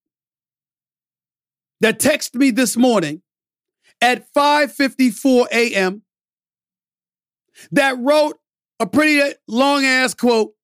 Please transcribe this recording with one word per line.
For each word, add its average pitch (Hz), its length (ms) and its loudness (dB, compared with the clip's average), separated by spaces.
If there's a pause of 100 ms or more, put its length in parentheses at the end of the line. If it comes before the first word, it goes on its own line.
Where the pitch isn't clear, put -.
(1800)
that 220 180 0
texted 285 360 -2
me 269 160 2
this 214 260 -2
morning 196 440 0 (800)
at 240 320 0
five 294 380 2
fifty-four 254 800 0
A 233 220 0
M 190 280 -2 (1700)
that 262 280 -2
wrote 294 400 0 (400)
a 226 60 -2
pretty 285 480 0 (140)
long-ass 262 680 0
quote 226 400 -2 (100)